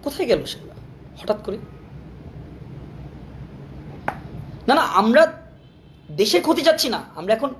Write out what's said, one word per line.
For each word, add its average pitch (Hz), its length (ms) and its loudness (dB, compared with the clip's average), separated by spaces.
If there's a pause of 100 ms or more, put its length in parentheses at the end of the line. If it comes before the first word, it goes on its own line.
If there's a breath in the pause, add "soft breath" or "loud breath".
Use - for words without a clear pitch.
কোথায় 294 240 -2
গেল 185 180 4
সেগুলো - 260 -12 (460)
হঠাৎ - 260 -4
করে? 196 140 -6 (3000)
না, 269 80 6
না, 320 60 6
আমরা 262 600 6 (760)
দেশের 220 240 6
ক্ষতি 311 200 4
চাচ্ছি 302 280 4
না, 165 140 -2 (120)
আমরা 185 180 0
এখন 254 260 0